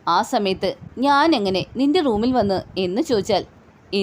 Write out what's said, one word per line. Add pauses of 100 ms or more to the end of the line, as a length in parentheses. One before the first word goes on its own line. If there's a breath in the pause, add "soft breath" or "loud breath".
(180)
ആ (140)
സമയത്ത് (360)
ഞാൻ (140)
എങ്ങനെ (160)
നിന്റെ
റൂമിൽ
വന്ന് (240)
എന്ന്
ചോദിച്ചാൽ (580)